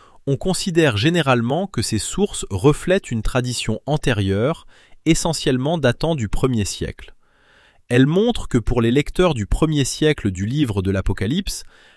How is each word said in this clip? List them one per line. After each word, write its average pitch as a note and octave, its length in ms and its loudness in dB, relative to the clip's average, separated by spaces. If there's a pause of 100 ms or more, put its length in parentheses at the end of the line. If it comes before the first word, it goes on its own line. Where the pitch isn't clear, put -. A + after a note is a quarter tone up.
(260)
on C#3 100 0
considère E3+ 600 0
généralement C#3 720 0
que - 140 -4
ces G#2+ 180 -2
sources - 500 -4
reflètent D3 640 0
une A2+ 100 -4
tradition B2 640 -4
antérieure, A2+ 800 0 (400)
essentiellement D#3 680 0
datant D3+ 380 0
du A2+ 160 -4
premier B2 340 0
siècle. - 500 -8 (760)
Elles B2+ 180 4
montrent G3 420 0
que - 80 0
pour A#2+ 240 2
les A2+ 100 4
lecteurs D3+ 440 2
du G#2+ 120 -4
premier D3+ 380 2
siècle D3+ 460 0
du F#2 160 -4
livre A#2 340 -2
de F#2+ 100 0
l'Apocalypse, G2 760 -2 (320)